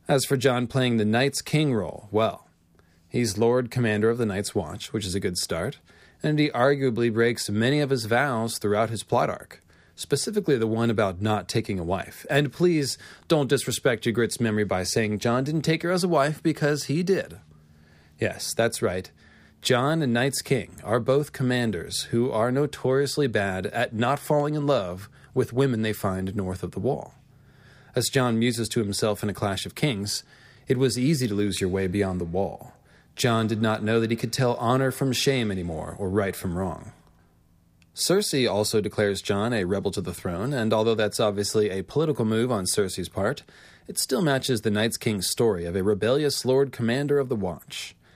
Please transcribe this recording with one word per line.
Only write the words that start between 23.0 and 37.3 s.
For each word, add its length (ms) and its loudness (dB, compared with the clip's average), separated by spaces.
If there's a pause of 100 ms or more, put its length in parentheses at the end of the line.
bad 420 -2
at 280 -2
not 240 0
falling 340 0
in 140 -2
love 420 -2 (240)
with 200 0
women 280 2
they 120 0
find 420 -4
north 260 -4
of 100 -6
the 80 -8
Wall. 360 -4 (800)
As 140 0
Jon 280 2
muses 320 0
to 100 -2
himself 440 0
in 60 -2
A 40 -2
Clash 320 -2
of 80 -10
Kings, 500 -2 (440)
"It 100 2
was 220 2
easy 280 2
to 60 -2
lose 260 0
your 120 0
way 160 0
beyond 340 0
the 40 -4
Wall. 480 -4 (420)
Jon 320 2
did 140 -2
not 220 0
know 160 2
that 120 0
he 40 0
could 160 -4
tell 240 2
honor 360 2
from 220 -2
shame 380 0
anymore, 460 -6
or 100 -4
right 280 0
from 200 -4
wrong." 360 -6 (1040)